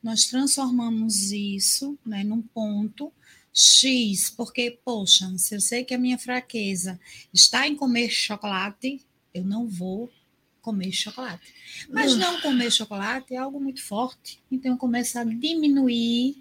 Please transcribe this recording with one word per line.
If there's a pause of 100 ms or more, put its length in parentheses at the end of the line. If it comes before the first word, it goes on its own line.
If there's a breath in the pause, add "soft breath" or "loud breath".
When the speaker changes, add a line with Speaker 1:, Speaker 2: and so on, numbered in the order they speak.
Speaker 1:
nós
transformamos
isso,
né,
num
ponto (400 soft breath)
X,
porque,
poxa,
se
eu
sei
que
a
minha
fraqueza (340 loud breath)
está
em
comer
chocolate, (320)
eu
não
vou (500)
comer
chocolate. (360 loud breath)
Mas
Speaker 2:
Uf.
Speaker 1:
não
comer
chocolate
é
algo
muito
forte, (120)
então
eu
começo
a
diminuir